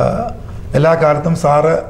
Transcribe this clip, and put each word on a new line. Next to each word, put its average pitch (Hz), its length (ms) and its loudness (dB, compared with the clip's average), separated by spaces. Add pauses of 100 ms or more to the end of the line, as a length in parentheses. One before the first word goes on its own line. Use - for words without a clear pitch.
(720)
എല്ലാ 151 200 4
കാലത്തും 160 420 2
സാറ് 151 380 2 (160)